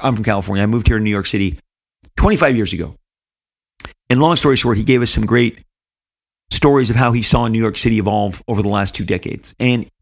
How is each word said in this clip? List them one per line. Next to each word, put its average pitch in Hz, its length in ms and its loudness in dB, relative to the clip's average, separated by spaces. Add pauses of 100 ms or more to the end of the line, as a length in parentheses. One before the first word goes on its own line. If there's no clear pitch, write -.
I'm 131 120 0
from 107 100 -4
California. 98 380 0
I 104 40 2
moved 113 220 2
here 113 100 2
in 107 60 -2
New 107 60 0
York 101 140 -2
City 98 340 -2 (580)
twenty-five 175 380 2
years 104 200 -2
ago." 80 200 -8 (1160)
And 127 100 4
long 160 160 4
story 135 200 2
short, 120 200 0
he 107 80 -2
gave 123 160 4
us 120 100 -2
some 110 140 -2
great 117 380 0 (880)
stories 139 400 2
of 113 60 0
how 120 160 2
he 117 100 0
saw 120 260 0
New 113 100 -2
York 110 200 -2
City 113 200 0
evolve 104 480 -2
over 107 140 -2
the 101 80 0
last 101 260 -2
two 90 120 -8
decades. - 520 -8
And 120 300 -2 (140)